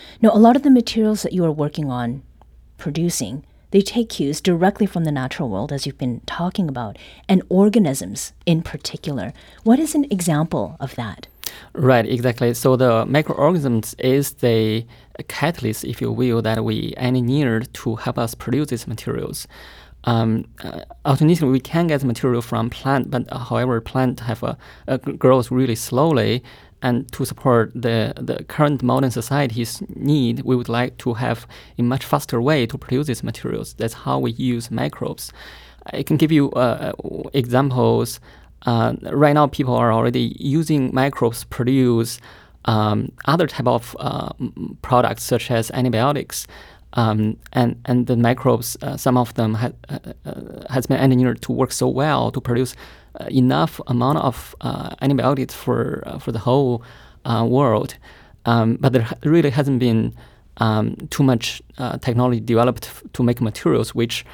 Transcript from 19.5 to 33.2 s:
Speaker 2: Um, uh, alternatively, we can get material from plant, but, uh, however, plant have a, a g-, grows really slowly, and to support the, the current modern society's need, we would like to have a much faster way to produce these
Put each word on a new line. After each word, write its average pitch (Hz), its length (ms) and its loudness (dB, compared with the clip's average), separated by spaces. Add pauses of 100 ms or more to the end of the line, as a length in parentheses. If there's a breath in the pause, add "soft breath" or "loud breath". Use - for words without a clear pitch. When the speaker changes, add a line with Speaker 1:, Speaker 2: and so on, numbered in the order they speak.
Speaker 2:
Um, 113 400 0 (180)
uh, - 180 -14 (260)
alternatively, 151 420 4
we 131 120 4
can 170 260 0
get 143 180 0
material 120 380 0
from 117 280 -4
plant, 135 400 -2
but, 123 220 -4
uh, 123 60 -8
however, 120 420 0
plant 127 400 -2
have 117 220 -6
a, 123 140 -4 (300 loud breath)
a 131 120 -2
g-, 143 140 -8
grows 131 380 4
really 127 260 2
slowly, 123 640 2 (400 loud breath)
and 127 300 0
to 139 120 -4
support 117 500 2
the, 113 460 0
the - 240 -6
current 147 380 0
modern 127 280 2
society's 117 720 -2 (140)
need, 127 460 2
we 131 140 0
would 120 120 -4
like 123 300 -2
to 120 160 -4
have 117 320 -4 (320 loud breath)
a 120 40 0
much 127 220 0
faster 135 380 -2
way 135 240 2
to 127 100 -6
produce 139 300 -2
these 123 160 -4